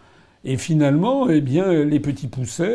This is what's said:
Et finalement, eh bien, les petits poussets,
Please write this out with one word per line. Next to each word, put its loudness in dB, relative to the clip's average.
Et -2
finalement, 2
eh 4
bien, 2
les 2
petits -4
poussets, -8